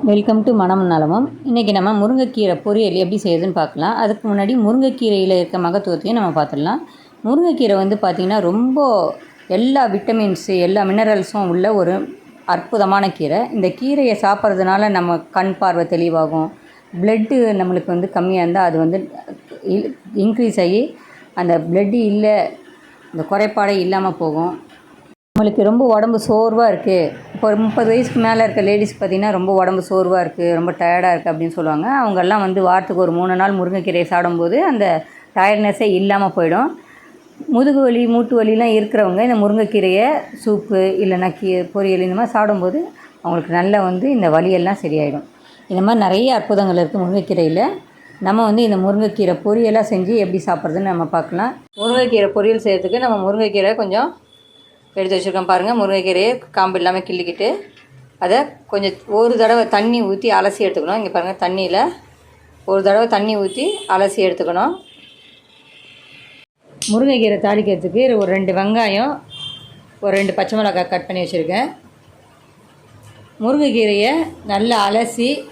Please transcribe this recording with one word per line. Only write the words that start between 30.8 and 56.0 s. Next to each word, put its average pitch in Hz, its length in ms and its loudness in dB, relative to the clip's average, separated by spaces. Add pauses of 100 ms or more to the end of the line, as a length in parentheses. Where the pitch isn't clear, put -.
டயர்டா 175 320 2
இருக்கு 170 180 -2
அப்படின்னு 165 260 -4
சொல்லுவாங்க. 156 300 -2 (140)
அவங்கெல்லாம் 202 440 0
வந்து 185 220 -2
வாரத்துக்கு 185 380 2
ஒரு 170 120 0
மூணு 185 240 0
நாள் 196 160 2
முருங்கைக்கீரையை 175 540 -2
சாப்பிடும்போது 175 460 0 (120)
அந்த 220 160 0 (520)
டயர்ட்னஸே 208 520 2 (100)
இல்லாம 196 380 0
போயிடும். 180 320 2 (880)
முதுகு 269 300 4
வலி, 240 260 2
மூட்டு 233 260 2
வலிலாம் 220 400 2
இருக்கிறவங்க 208 480 0
இந்த 240 160 2
முருங்கைக்கீரையை 208 640 2 (380)
சூப்பு 208 340 0 (240)
இல்லைன்னா 185 280 0 (100)
கீ-, 185 340 -2
பொரியல் 185 320 0
இந்த 185 140 -2
மாதிரி 240 160 -4
சாப்பிடும்போது 208 420 0 (420)
அவங்களுக்கு 170 380 -2
நல்லா 202 220 2 (100)
வந்து 185 160 -2 (100)
இந்த 185 120 2 (100)
வலியெல்லாம் 185 460 0
சரியாயிடும். 147 440 -2 (420)
இந்த 185 140 0
மாதிரி 220 220 2
நிறைய 220 340 2
அற்புதங்கள் 190 420 2
இருக்கு 180 220 -2
முருங்கைக்கீரையில. 175 580 0 (640)
நம்ம 214 220 2
வந்து 214 200 2
இந்த 202 80 2 (100)
முருங்கைக்கீரை 202 480 0 (120)
பொரியலா 220 360 2 (100)
செஞ்சு 185 200 0 (120)
எப்படி 180 240 -4
சாப்பிட்றதுன்னு 180 440 -2
நம்ம 165 240 -4
பார்க்கலாம். 180 380 -4 (260)
முருங்கைக்கீரை 233 560 2
பொரியல் 220 300 0
செய்யறதுக்கு 190 400 0
நம்ம 220 180 0
முருங்கைக்கீரை 202 560 0
கொஞ்சம் 214 300 -2 (880)
எடுத்து 190 160 -2
வச்சுருக்கோம். 185 340 -4
பாருங்க, 185 300 2
முருங்கைக்கீரையை 190 480 0 (300)